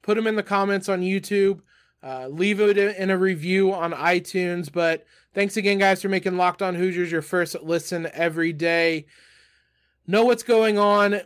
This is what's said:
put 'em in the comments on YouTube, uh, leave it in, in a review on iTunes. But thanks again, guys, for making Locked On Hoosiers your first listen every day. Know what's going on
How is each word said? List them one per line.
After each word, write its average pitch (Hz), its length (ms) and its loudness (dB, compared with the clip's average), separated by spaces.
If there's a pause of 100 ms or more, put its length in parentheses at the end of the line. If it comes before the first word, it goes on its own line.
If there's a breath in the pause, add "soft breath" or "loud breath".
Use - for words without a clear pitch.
put 214 160 0
'em 226 80 -2
in 220 100 0
the 208 60 0
comments 196 480 -2
on 185 120 0
YouTube, 196 580 0 (420 soft breath)
uh, 131 260 -12
leave 190 320 -2
it 202 180 4
in, 202 180 2
in 190 140 -2
a 190 80 2
review 190 560 2
on 170 180 -4
iTunes. 175 800 -2
But 165 340 0 (280 soft breath)
thanks 202 240 -2
again, 202 200 0
guys, 190 240 2
for 196 80 -4
making 185 280 -2
Locked 180 240 0
On 185 140 -2
Hoosiers 175 360 -2
your 165 100 -2
first 170 400 -2
listen 165 520 -4
every 165 400 -2
day. 165 520 0 (1000 soft breath)
Know 214 180 4
what's 240 180 2
going 220 360 4
on 202 460 4